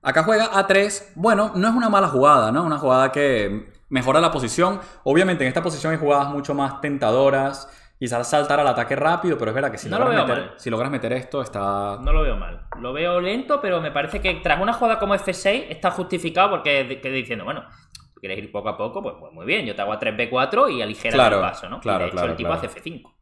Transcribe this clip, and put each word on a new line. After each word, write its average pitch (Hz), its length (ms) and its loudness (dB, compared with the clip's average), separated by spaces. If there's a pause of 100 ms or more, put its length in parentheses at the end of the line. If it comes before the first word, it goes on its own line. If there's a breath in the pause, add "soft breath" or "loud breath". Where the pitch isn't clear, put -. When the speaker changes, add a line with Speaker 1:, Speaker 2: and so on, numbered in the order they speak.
Speaker 1:
Acá 156 200 2
juega 220 300 2
A 196 140 2
tres. 196 500 2
Bueno, 208 400 2
no 196 120 2
es 226 60 2
una 240 140 2
mala 196 200 4
jugada, 131 440 6
¿no? 156 100 0
Una 156 160 -2
jugada 135 320 4
que 113 580 0 (200)
mejora 131 320 2
la 165 100 4
posición. 170 500 0 (240 loud breath)
Obviamente 170 400 4
en 127 40 2
esta 160 140 -2
posición 160 320 -2
hay 156 40 -4
jugadas 143 300 2
mucho 143 260 -4
más 139 280 -2
tentadoras. 135 920 0 (260 loud breath)
Quizás 120 300 -4
saltar 147 320 2
al 143 80 4
ataque 117 260 0
rápido, 160 440 0
pero 110 120 -2
es 110 40 -6
verdad 135 180 0
que 104 60 -10
si 147 100 -10
Speaker 2:
No 190 100 -2
Speaker 1:
logras 247 160 2
Speaker 2:
lo 170 120 2
veo - 0 - (100)
Speaker 1:
meter, - 140 -8
Speaker 2:
mal. - 100 -20
Speaker 1:
si - 80 -8
logras 120 220 -2
meter 123 240 -4
esto, 131 260 -6
está 101 640 -4
Speaker 2:
No 131 100 2
lo 156 100 6
veo 127 140 0
mal. 85 300 -10 (120)
Lo 123 140 -8
veo 175 300 0
lento, 262 380 -2
pero 180 200 0
me 151 100 -6
parece 147 300 -4
que 185 140 0
tras 160 260 0
una 214 140 0
jugada 214 240 0
como 202 160 0
F 190 180 -2
seis 202 380 0
está 175 200 -2
justificado 175 600 0
porque 143 340 2
de-, 135 160 -8
que 131 100 -6
diciendo, 117 340 -6
bueno, 139 200 -8 (500 soft breath)
tú - 60 -20
quieres 95 160 -8
ir 104 160 -12
poco 104 160 -6
a 104 80 -6
poco, - 260 -6
pues, 104 160 -8
pues 78 140 -20
muy 82 140 -14
bien, 160 180 -2
yo 104 100 -8
te 104 60 -8
hago 104 140 -2
a 107 40 -8
tres 110 160 -4
B 117 140 -4
cuatro 139 400 2
y 127 140 -2
aligeras 107 320 -4
Speaker 1:
Claro, 113 220 6
Speaker 2:
el 95 60 2
paso, 92 280 -6
¿no? 120 80 -12
Y - 20 -14
Speaker 1:
claro, 95 200 -2
Speaker 2:
de 87 80 -2
hecho 90 40 -8
Speaker 1:
claro, 87 200 -2
Speaker 2:
el 82 40 -6
tipo 85 140 -4
Speaker 1:
claro. 85 80 -2
Speaker 2:
hace - 80 -6
F - 160 -14
cinco. - 400 -16